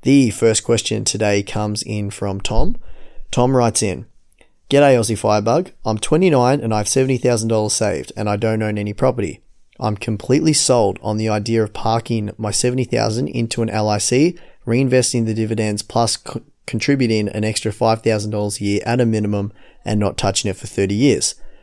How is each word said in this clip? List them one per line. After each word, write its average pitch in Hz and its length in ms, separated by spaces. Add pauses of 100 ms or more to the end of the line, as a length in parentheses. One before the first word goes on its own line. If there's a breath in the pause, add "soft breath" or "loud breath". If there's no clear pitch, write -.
The 131 260
first 110 340
question 110 400
today 104 380
comes 107 400
in 104 260
from 101 320
Tom. - 380 (520 soft breath)
Tom 127 240
writes 120 280
in, 90 240 (640 soft breath)
"G'day 139 260
Aussie 110 220
Firebug. 110 540 (120)
I'm 110 140
twenty-nine 143 640
and 113 100
I 107 60
have 104 100
seventy 131 300
thousand 113 300
dollars 107 260
saved 87 420
and 107 100
I 104 100
don't 110 260
own 107 160
any 104 160
property. 123 480 (360)
I'm 107 200
completely 147 560
sold 113 480
on 107 160
the 110 100
idea 110 340
of 104 120
parking 113 640
my 104 140
seventy 123 320
thousand 113 440
into 117 320
an 113 80
L 107 220
I 104 80
C, 143 400 (280 loud breath)
reinvesting 123 600
the 110 80
dividends 107 480
plus 117 340
co-, - 240 (260)
contributing 113 640
an 107 140
extra 107 300
five 113 280
thousand 107 300
dollars 104 300
a 104 40
year 101 220
at 123 140
a 120 60
minimum 104 460 (320 soft breath)
and 107 140
not 101 180
touching 101 320
it 92 80
for - 120
thirty 98 260
years. 110 400 (280 soft breath)